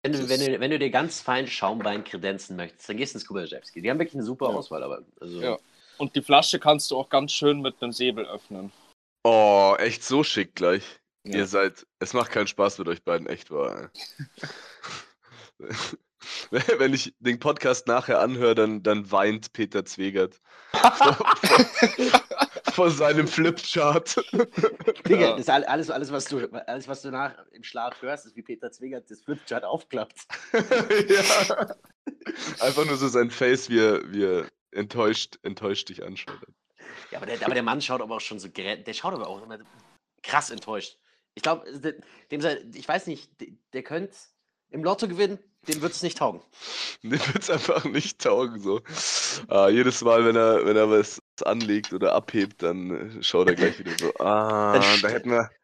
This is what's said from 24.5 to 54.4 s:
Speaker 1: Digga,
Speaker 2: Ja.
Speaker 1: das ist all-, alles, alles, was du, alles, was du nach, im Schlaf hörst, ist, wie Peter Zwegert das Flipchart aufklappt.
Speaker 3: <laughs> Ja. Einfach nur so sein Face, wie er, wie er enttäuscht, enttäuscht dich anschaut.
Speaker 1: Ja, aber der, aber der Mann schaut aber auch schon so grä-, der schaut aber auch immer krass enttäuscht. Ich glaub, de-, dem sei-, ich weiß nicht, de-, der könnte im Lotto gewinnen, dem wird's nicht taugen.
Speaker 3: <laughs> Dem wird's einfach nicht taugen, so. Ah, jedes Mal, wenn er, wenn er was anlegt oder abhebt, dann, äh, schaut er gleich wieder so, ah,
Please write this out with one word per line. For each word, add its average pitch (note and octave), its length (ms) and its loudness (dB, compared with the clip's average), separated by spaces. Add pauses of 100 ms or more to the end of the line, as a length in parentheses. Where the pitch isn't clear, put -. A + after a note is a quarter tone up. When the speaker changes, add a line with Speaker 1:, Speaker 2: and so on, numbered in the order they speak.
Speaker 1:
Digga, F3 120 6
Speaker 2:
Ja. C#3+ 120 6
Speaker 1:
das A#2+ 80 -4
ist C#3 100 -2
all-, C#3+ 140 4
alles, D3+ 260 -2
alles, C3+ 220 -4
was C3+ 140 -4
du, B2+ 200 -4 (220)
alles, B2 180 -8
was C3 160 -10
du C#3 80 -12
nach, C3 240 -6 (160)
im A2+ 140 -20
Schlaf A#2+ 380 -8
hörst, C#3+ 240 -8
ist, A2+ 100 -20
wie A#2 60 -16
Peter A#2 280 -12
Zwegert B2+ 400 -14
das G#2+ 120 -20
Flipchart C#3 420 -8
aufklappt. A2+ 520 -6 (360)
Speaker 3:
<laughs> - 0 - (560)
Ja. G3 680 2 (840)
Einfach C3+ 260 0
nur C#3+ 100 0
so C3+ 120 0
sein A#2+ 240 2
Face, B2+ 360 0
wie A#2 120 4
er, G#2 320 2
wie G2+ 120 0
er F2 220 0 (240)
enttäuscht, G#2+ 720 -2
enttäuscht G2 460 -6
dich F#2 160 -14
anschaut. F#2 340 -14 (720)
Speaker 1:
Ja, - 80 -12
aber - 80 -12
der, A#2 180 -6
aber C3 100 0
der B2 100 0
Mann B2 180 -2
schaut B2+ 180 -4
aber A2+ 160 -8
auch G#2+ 40 -6
schon G#2+ 180 -10
so F#2 100 -14
grä-, G2+ 340 -10
der A2 100 -12
schaut F3+ 220 -6
aber G#2+ 120 -10
auch G2 160 -14
immer A2 160 -18 (640)
krass - 280 2
enttäuscht. A2 480 -10 (360)
Ich - 80 -10
glaub, D#3+ 220 -2
de-, C#3+ 360 -10 (300)
dem D3+ 100 -6
sei-, D3+ 220 -2 (120)
ich F#2 120 -16
weiß F#3 220 -4
nicht, - 320 -14
de-, - 160 -18 (160)
der B2+ 100 -8
könnte F3+ 320 -10 (560)
im D#3 140 -8
Lotto G3+ 240 0
gewinnen, F#3+ 300 -2 (280)
dem D3+ 160 -4
wird's E3+ 200 -6
nicht F3 160 -6
taugen. A#2 240 -2 (300)
Speaker 3:
<laughs> - 300 -10
Dem A2+ 100 -4
wird's D3+ 380 -2
einfach - 340 0
nicht - 360 -4
taugen, A#2 400 2
so. G2 200 -2 (680)
Ah, G2 200 6
jedes A#2+ 340 4
Mal, A#2 240 6
wenn A2+ 100 6
er, A2+ 300 6
wenn G#2+ 100 4
er G#2+ 140 6
was G#2 320 4 (220)
anlegt G#2+ 480 -2
oder F#2 200 2
abhebt, G#2 500 -2
dann, F2+ 560 -6
äh, - 40 -10
schaut F#2 260 4
er F2 60 4
gleich - 240 2
wieder F2 200 -10
so, E2+ 200 -2
ah, G#2+ 560 2